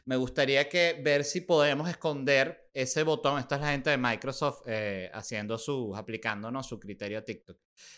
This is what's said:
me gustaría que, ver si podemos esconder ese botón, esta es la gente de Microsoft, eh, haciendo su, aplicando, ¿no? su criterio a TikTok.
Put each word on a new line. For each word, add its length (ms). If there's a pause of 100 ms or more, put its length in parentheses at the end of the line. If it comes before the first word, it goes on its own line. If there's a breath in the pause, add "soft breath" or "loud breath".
me 120
gustaría 520
que, 340
ver 220
si 160
podemos 480
esconder 800 (140)
ese 200
botón, 360
esta 180
es 40
la 100
gente 200
de 80
Microsoft, 680
eh, 460
haciendo 460
su, 360
aplicando, 560
¿no? 120
su 160
criterio 400
a 60
TikTok. 340 (400 loud breath)